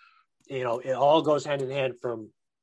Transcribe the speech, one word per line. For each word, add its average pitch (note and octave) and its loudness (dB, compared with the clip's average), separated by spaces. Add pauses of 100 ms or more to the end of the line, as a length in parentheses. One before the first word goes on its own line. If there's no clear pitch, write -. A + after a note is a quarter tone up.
(480)
you C3 -8
know, A#2+ -2
it C3 -4
all C#3+ 4
goes D3 2
hand C#3+ -2
in C3 -6
hand, C3 -4
from A2+ -8 (320)